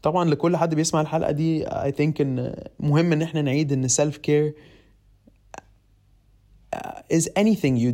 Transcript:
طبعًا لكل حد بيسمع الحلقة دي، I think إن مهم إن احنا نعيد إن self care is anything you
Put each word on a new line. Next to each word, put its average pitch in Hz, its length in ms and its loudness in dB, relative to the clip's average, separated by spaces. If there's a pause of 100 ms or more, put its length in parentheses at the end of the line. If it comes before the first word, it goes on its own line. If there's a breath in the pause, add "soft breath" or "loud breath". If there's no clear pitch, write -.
طبعًا 170 280 2
لكل 170 280 2
حد 165 180 0
بيسمع 160 260 0
الحلقة 160 300 -2
دي، 160 340 0
I - 260 -4
think 151 300 0
إن 127 340 -2 (240)
مهم 156 320 2
إن 151 100 2
احنا 160 200 -2
نعيد 143 300 0
إن 131 160 0
self 147 260 0
care 151 400 0 (2500 loud breath)
is 165 120 2 (140)
anything 190 380 2
you 120 160 2